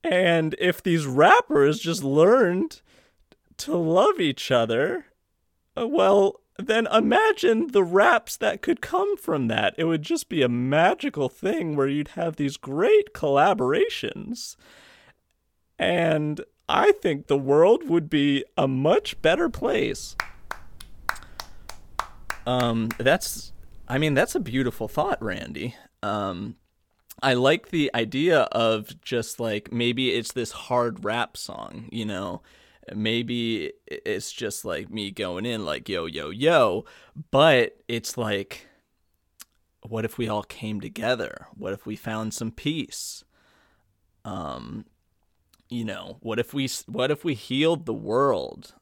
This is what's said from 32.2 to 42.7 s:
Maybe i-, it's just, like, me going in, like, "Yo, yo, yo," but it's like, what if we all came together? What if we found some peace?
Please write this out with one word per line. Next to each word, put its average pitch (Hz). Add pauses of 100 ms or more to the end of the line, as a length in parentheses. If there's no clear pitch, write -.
Maybe 113 (180)
i-, -
it's 101
just, -
like, 90
me 101
going 95
in, 113
like, 73
"Yo, 87
yo, 78
yo," 120 (460)
but 135 (100)
it's 117
like, 101 (1200)
what 110
if -
we 117
all 104
came 107
together? 110
What 101
if 98
we 107
found 110
some 113
peace? - (1040)